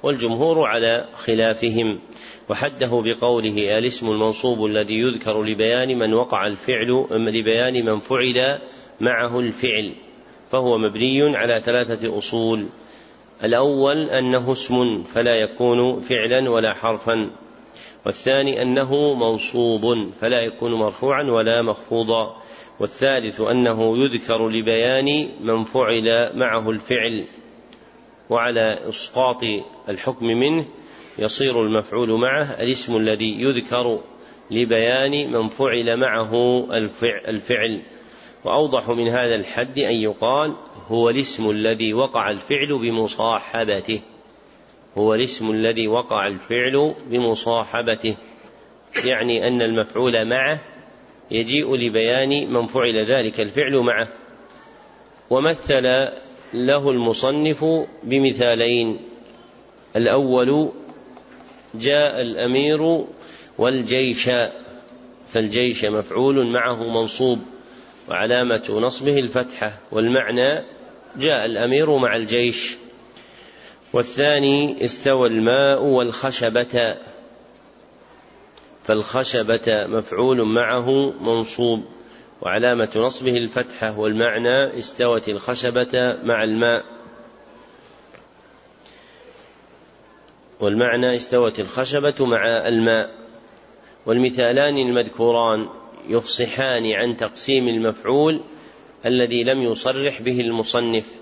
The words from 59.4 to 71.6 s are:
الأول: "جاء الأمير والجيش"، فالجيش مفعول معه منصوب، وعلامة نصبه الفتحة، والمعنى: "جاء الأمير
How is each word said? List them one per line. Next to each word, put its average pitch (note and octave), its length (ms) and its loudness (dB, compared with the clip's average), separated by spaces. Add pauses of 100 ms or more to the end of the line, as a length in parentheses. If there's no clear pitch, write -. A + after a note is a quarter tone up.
الأول: B2+ 720 2 (1080)
"جاء C#3 460 2
الأمير C#3+ 840 0 (540)
والجيش"، B2 720 0 (1000)
فالجيش A2+ 560 0
مفعول A#2+ 600 2
معه A#2 540 -2
منصوب، A#2 380 0 (720)
وعلامة A2 720 0
نصبه C3+ 380 0
الفتحة، B2 600 -4 (140)
والمعنى: A#2+ 720 2 (540)
"جاء C3 280 0
الأمير B2+ 520 2